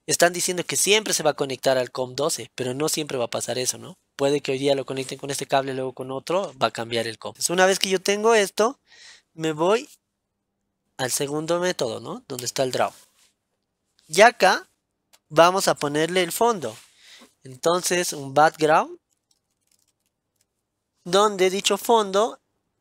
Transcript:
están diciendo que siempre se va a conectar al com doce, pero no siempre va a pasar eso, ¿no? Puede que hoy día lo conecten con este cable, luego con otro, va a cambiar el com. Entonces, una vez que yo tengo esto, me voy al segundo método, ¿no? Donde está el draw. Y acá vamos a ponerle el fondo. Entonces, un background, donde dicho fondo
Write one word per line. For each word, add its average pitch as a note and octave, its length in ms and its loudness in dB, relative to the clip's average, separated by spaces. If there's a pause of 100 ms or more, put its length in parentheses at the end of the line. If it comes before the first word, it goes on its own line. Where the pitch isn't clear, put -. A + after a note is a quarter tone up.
están E3+ 260 4
diciendo F3 320 -4
que C#3 120 -6
siempre G3 380 2
se - 80 -2
va D3+ 80 4
a C3 40 0
conectar C3+ 440 0
al B2+ 120 -4
com B2+ 240 -6
doce, C#3 400 -4
pero B2+ 200 -4
no D3+ 140 -2
siempre C#3+ 300 -4
va A#2 60 -2
a A2+ 60 -6
pasar A#2+ 280 -6
eso, B2+ 200 -4
¿no? A#2+ 200 -18 (160)
Puede C#3 260 0
que C#3 120 -6
hoy C3 60 -2
día C#3 160 2
lo C3 100 -4
conecten C3+ 340 -8
con C#3+ 120 -10
este C#3 160 -8
cable, C3+ 280 -2
luego C3 200 -8
con C3 160 -12
otro, D3+ 520 -4
va A2+ 60 2
a - 40 -4
cambiar A#2 340 -4
el A2 120 -10
com. G#2+ 120 -12
Entonces, - 200 -6
una F#3 160 4
vez F#3+ 120 2
que G3 100 -2
yo F#3 120 0
tengo G#3 340 2
esto, G#3+ 440 0 (540)
me D#3+ 200 -4
voy F#3+ 360 0 (1080)
al B2+ 120 -4
segundo D#3 500 -2
método, C3+ 400 -4
¿no? D#3 280 -12
Donde B2 160 -10
está B2+ 180 -2
el C3 100 -2
draw. A2+ 200 0 (1120)
Y D#3+ 140 2
acá A3+ 480 4 (640)
vamos F3 360 4
a D#3+ 80 2
ponerle D#3+ 480 0
el E3+ 100 -4
fondo. F3 440 -2 (680)
Entonces, E3+ 680 -2
un C#3 220 -10
background, D#3+ 640 2 (2000)
donde F#3+ 440 2
dicho G3 300 -2
fondo G#3+ 600 0 (420)